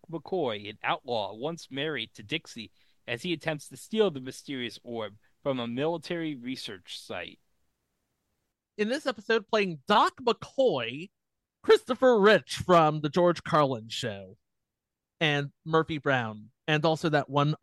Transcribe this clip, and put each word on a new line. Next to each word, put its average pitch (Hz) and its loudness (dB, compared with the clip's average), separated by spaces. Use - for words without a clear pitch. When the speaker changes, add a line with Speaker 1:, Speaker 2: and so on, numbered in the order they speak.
Speaker 1:
McCoy, 127 -6
an 110 -14
outlaw 120 -4
once 151 -10
married 139 -6
to 113 -18
Dixie, 117 -8
as 120 -6
he 180 -4
attempts 156 -6
to 135 -18
steal 214 0
the 135 -8
mysterious 127 -10
orb 113 -8
from 131 -2
a 117 -4
military 156 -4
research 120 -12
site. 87 -12
Speaker 2:
In 208 -2
this 285 -4
episode, 226 -2
playing 190 -2
Doc 285 4
McCoy, 170 -2
Christopher 254 6
Rich 196 4
from 156 6
The 147 -2
George 175 2
Carlin 131 2
Show, 98 -10
and 143 0
Murphy 160 0
Brown, 113 -2
and 151 2
also 160 2
that 147 0
one 143 2